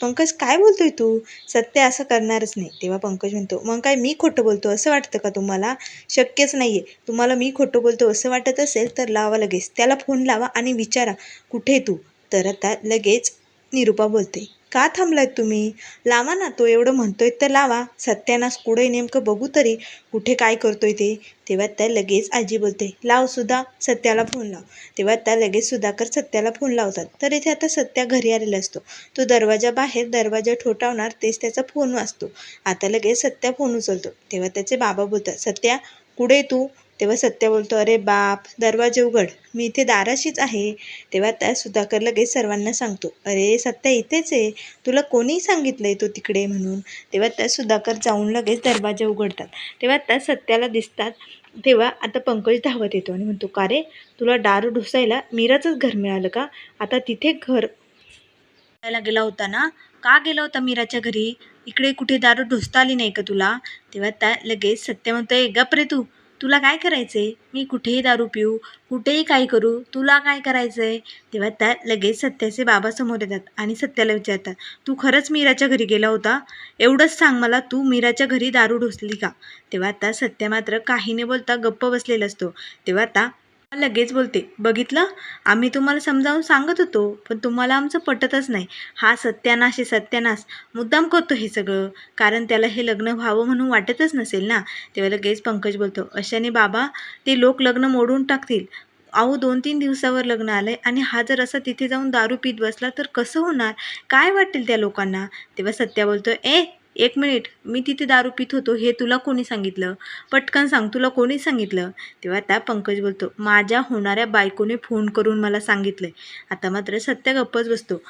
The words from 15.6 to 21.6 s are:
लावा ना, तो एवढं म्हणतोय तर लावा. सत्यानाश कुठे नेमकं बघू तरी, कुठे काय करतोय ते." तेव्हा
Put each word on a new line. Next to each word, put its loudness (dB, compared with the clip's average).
लावा 2
ना, -2
तो 2
एवढं 6
म्हणतोय 2
तर 2
लावा. 4
सत्यानाश 0
कुठे 2
नेमकं -2
बघू 0
तरी, 4
कुठे 0
काय 2
करतोय 2
ते." 0
तेव्हा 0